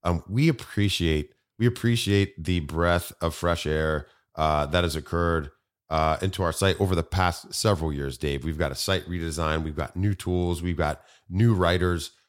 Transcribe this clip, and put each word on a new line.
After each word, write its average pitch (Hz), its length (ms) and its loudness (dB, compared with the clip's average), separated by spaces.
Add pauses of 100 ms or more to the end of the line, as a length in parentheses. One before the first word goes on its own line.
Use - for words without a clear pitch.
Um, 85 240 0
we 123 220 2
appreciate, 87 840 0 (240)
we 117 80 4
appreciate 101 760 0
the 87 180 0
breath 85 500 0 (100)
of 82 140 -2
fresh 85 320 -2
air, 78 400 -2 (280)
uh, 76 320 0
that 87 160 2
has 80 120 -2
occurred, 82 560 -2 (400)
uh, 80 320 2
into 95 180 -2
our 82 120 0
site 98 280 0
over 92 140 2
the 82 80 0
past - 500 -2
several 80 400 0
years, 69 240 -6
Dave. 71 280 -2
We've 78 120 -4
got 76 140 -2
a 67 40 -8
site 95 320 -2
redesign, 80 560 -2
we've 78 120 -6
got 76 200 -6
new 98 200 0
tools, 87 480 -2
we've 87 140 -2
got 76 260 -2 (260)
new 107 240 4
writers, 87 580 2 (180)